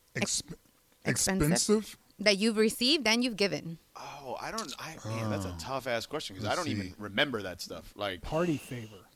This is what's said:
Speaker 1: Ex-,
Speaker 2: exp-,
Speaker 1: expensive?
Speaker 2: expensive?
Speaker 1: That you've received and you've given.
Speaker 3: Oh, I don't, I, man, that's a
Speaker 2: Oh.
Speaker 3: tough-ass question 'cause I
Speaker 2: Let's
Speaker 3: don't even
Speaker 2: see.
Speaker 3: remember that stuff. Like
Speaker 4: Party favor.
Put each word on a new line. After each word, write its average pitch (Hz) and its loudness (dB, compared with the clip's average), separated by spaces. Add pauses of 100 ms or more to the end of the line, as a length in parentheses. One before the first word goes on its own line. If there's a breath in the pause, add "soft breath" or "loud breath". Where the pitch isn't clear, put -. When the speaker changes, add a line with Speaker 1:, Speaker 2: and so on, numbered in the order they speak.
(160)
Speaker 1:
Ex-, - -2
Speaker 2:
exp-, - -14 (520)
Speaker 1:
expensive? 147 4
Speaker 2:
expensive? - 2 (220)
Speaker 1:
That 202 6
you've 214 4
received 240 4
and 233 4
you've 247 0
given. 165 0 (160)
Speaker 3:
Oh, - -10
I 151 -6
don't, 202 -6
I, 160 -10 (140)
man, 110 -2
that's 101 0
a 92 -4
Speaker 2:
Oh. 87 -8
Speaker 3:
tough-ass 123 -2
question 123 -6
'cause 107 -4
I 107 0
Speaker 2:
Let's 151 0
Speaker 3:
don't 151 -2
even 101 -2
Speaker 2:
see. 95 -14
Speaker 3:
remember 107 0
that 90 -6
stuff. 85 -10
Like 95 -4
Speaker 4:
Party 165 0
favor. 113 -10 (180)